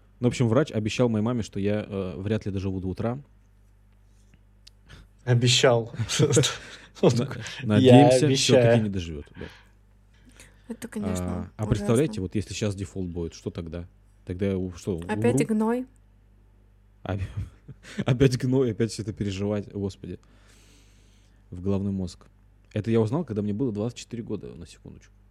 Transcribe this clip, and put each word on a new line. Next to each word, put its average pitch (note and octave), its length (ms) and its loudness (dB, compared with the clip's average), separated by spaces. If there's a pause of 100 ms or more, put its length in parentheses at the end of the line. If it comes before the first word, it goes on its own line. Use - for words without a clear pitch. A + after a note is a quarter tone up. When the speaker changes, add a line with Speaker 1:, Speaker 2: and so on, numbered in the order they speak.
(200)
Speaker 1:
Ну, B2 80 2
в A#2 40 2
общем, A#2+ 160 0
врач C3 240 2
обещал A2+ 380 0
моей G#2+ 140 0
маме, A#2 200 -2
что - 160 -10
я, G2+ 280 0
э, F#2+ 300 -6
вряд G#2 280 -2
ли G#2 60 -6
доживу F#2+ 280 -4
до F2+ 80 -6
утра. A2+ 320 -4 (2000)
Speaker 2:
Обещал. B2 640 4 (100)
<laughs> G#2+ 100 -6
Speaker 1:
<laughs> - 80 -2
На-, A#2+ 80 4 (760)
Speaker 2:
Он F3+ 100 6
такой: A#2 300 -2 (200)
«Я B2+ 60 -6
Speaker 1:
надеемся, B2+ 600 8
Speaker 2:
обещаю». C3+ 360 4
Speaker 1:
все-таки A#2 200 4
не G#2 60 -2
доживет, E2 360 -8 (100)
да. E2 100 -14 (1200)
Speaker 3:
Это, A#3 200 -12
конечно, C3 680 -6
Speaker 1:
А, A2+ 60 -4
а G#2 40 -4
представляете, A#2 460 2
Speaker 3:
ужасно. G2 100 -6
Speaker 1:
вот F2+ 120 -6
если - 180 -4
сейчас G#2 220 -4
дефолт F#2+ 340 -8
будет, E2+ 240 -6
что - 180 -10
тогда? F2 360 -10 (380)
Тогда F#2+ 220 -4
я F#2+ 100 0
у-, F#2 140 -4
что, F2 260 -6 (100)
Speaker 3:
Опять G#2+ 280 0
Speaker 1:
умру? A#3 120 2
Speaker 3:
гной? A3 380 -2 (1200)
Speaker 1:
Опя-, F#2+ 240 -6 (360)
<laughs> - 420 -10
опять B2+ 320 4
гной, B2+ 340 0
опять A2 200 -2
все G#2+ 120 -10
это G2 100 -8
переживать, G2+ 580 -4
господи. G2 480 -8 (1300)
В F2+ 100 -12
головной G2 300 0
мозг. F#2+ 360 -8 (460)
Это G#2+ 160 -4
я A2+ 120 4
узнал, C3 240 -2
когда G#2 160 -6
мне G#2 120 -2
было A#2 180 -2
двадцать G#2 280 -6
четыре A#2 240 -12
года, F2 320 -10
на E2+ 100 -16
секундочку. - 480 -20 (180)